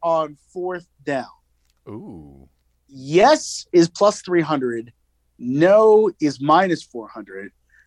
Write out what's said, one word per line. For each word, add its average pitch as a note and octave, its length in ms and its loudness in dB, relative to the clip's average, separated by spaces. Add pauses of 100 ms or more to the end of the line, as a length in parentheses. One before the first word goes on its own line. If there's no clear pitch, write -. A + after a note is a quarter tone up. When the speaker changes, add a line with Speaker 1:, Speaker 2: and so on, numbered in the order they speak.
Speaker 1:
on D#3+ 340 -4 (160)
fourth F3+ 340 -10 (180)
down. C3+ 200 -6 (640)
Speaker 2:
Ooh. D#2 600 -20 (400)
Speaker 1:
Yes E3 840 0
is E3+ 160 4
plus G3+ 340 0
three F3+ 200 -2
hundred. B2 500 -6 (460)
No G3+ 720 4 (100)
is C3+ 200 -4
minus D#3+ 420 2
four A2 260 -16
hundred. G2 440 -18 (340)